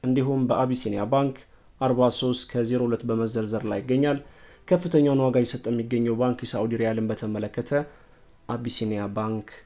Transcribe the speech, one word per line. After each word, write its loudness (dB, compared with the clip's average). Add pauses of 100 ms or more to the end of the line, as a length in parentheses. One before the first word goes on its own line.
እንዲሁም 2
በአቢሲኒያ 0
ባንክ 0 (440)
አርባ 4
ሦስት 0
ከዜሮ 0
ሁለት 0
በመዘርዘር -2
ላይ -2
ይገኛል። 2 (500)
ከፍተኛውን 4
ዋጋ 2
እየሰጠ 0
የሚገኘው 0
ባንክ 0
የሳዑዲ -2
ሪያልን 0
በተመለከተ -4 (760)
አቢሲኒያ -2
ባንክ -4 (160)